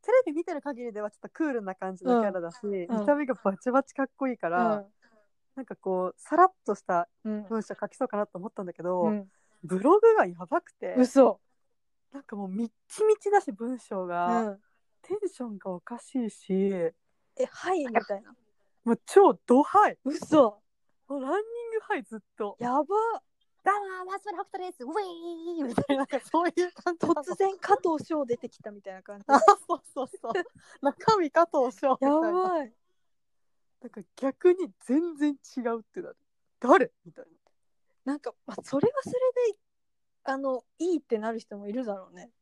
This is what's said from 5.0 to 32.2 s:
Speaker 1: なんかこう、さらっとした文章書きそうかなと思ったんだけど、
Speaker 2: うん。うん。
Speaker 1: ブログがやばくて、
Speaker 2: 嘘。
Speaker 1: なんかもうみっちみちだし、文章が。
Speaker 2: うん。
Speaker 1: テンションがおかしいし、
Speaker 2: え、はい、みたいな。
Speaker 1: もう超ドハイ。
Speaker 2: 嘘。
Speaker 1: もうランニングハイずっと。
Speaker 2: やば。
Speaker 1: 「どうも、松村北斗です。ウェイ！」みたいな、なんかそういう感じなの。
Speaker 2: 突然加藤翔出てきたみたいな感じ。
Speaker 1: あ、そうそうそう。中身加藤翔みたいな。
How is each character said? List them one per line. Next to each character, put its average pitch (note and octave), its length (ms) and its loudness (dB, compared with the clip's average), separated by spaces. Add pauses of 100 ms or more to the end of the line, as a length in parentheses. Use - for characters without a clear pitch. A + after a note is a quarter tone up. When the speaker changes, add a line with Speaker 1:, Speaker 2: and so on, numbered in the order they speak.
Speaker 1:
な C4 80 -12
ん - 20 -18
か G3+ 100 -14
こ F#3 360 -4
う、 - 60 -18
さ - 180 -4
ら F4 80 8
っ F#4 80 2 (120)
と G3+ 100 -2
し - 100 -12
た F3 240 -2 (160)
文 G#3+ 380 -6
章 G3+ 180 -10
書 G#3 80 -6
き - 80 -18
そ C4 80 -4
う B3 40 -6
か - 80 -8
な G#3 100 -2
と - 120 -16
思 F3+ 80 -12
っ - 60 -12
た G3+ 100 -12
ん F3+ 40 -8
だ F3 60 -12
け - 100 -16
ど、 F3+ 200 -2
Speaker 2:
う G#3+ 60 2
ん。 - 20 2
う G#3+ 120 -2
ん。 F#3+ 60 -18 (360)
Speaker 1:
ブ F#3 160 -4
ロ D#4+ 180 6
グ A4 180 6
が C#4+ 100 4
や F3 200 -10
ば E4 140 -2
く - 120 -20
て、 F#3+ 240 -8
Speaker 2:
嘘。 B3+ 440 6 (720)
Speaker 1:
な C#4 80 -16
ん - 40 -20
か - 100 -14
も G3+ 120 -10
う - 20 -10
み G3+ 160 -6
っ A3+ 60 -10 (180)
ち - 160 -2
み G#4+ 120 6
ち - 140 -4
だ G4+ 100 6
し、 C#4 120 -10
文 A#3 260 -8
章 F#3 280 -6
が。 F3 360 0
Speaker 2:
う G#3+ 100 -2
ん。 G3+ 80 -14 (420)
Speaker 1:
テ F4+ 120 -6
ン G#4 140 -4
シ - 140 -10
ョ A#3+ 40 -8
ン G#3 120 -10
が F#3+ 120 -10
お F3 100 -8
か A#3+ 180 -14
し B3 280 -6
い G#3 40 -4
し、 - 220 -8
Speaker 2:
え、 F#3+ 420 0 (540)
は - 260 -4
い、 D4+ 120 -2
み A#3 80 -8 (100)
た G3+ 120 -6
い G#3 60 -14
な。 G#3+ 120 -20 (500)
Speaker 1:
も A#3 80 2
う A3+ 140 0
超 F#4+ 260 8 (140)
ド C4 160 6
ハ G4 260 4
イ。 F#3 160 -6
Speaker 2:
嘘。 C#4 560 2 (480)
Speaker 1:
も C#4 80 -8
う C#4 40 -6
ラ C4 100 -6
ン - 20 0
ニ F#4+ 60 0
ン A#4 320 -8
グ A4 100 -4
ハ G4+ 160 -6
イ C4+ 60 -6
ず A3 160 -14
っ - 20 -12 (160)
と。 G#3 240 -8
Speaker 2:
や A#3+ 100 -4
ば。 C#4 140 0 (800)
Speaker 1:
「ど F#4+ 60 2
う F#4+ 340 -4
も、 F#4 80 -10
松 G4 140 -10
村 F#4+ 180 -8
北 F#4+ 140 -12
斗 F#4 120 -8
で - 60 -20
す。 B3 80 -16
ウ A#3+ 40 -12
ェ D#4 40 -10 (680)
イ！」 D4+ 60 -4
み A#3 100 -8
た C#4 80 0 (100)
い C4+ 40 0
な、 - 0 -
な C4+ 80 -2
ん - 20 -8
か C4+ 140 -6
そ E4 240 -2
う F4+ 40 0
い - 20 0
う F4 220 -4
感 F4 260 -6
じ - 80 -4
な E4 80 2
の。 G4 80 -4
Speaker 2:
突 F#4 140 -8
然 F#4+ 220 -2
加 - 180 2
藤 D#4 280 -2
翔 D4 220 -4
出 A#3+ 100 -4
て - 140 -12
き - 80 -20
た G#3+ 120 -16
み G3+ 120 -20
た G3 80 -14
い F#3+ 40 -14
な F#3+ 80 -18
感 G3+ 180 -18
じ。 - 80 -20
Speaker 1:
あ、 C#4 120 8
そ F4+ 140 10 (220)
う - 40 -12 (140)
そ C4+ 100 -6
う - 20 -8
そ - 220 -14
う。 A3+ 40 -6 (500)
中 G#4 340 2
身 E4+ 140 0
加 E4+ 160 4
藤 C4 280 0
翔 C#4 180 0
み - 60 0
た C4+ 80 0
い C#4 40 4
な。 D#4+ 160 2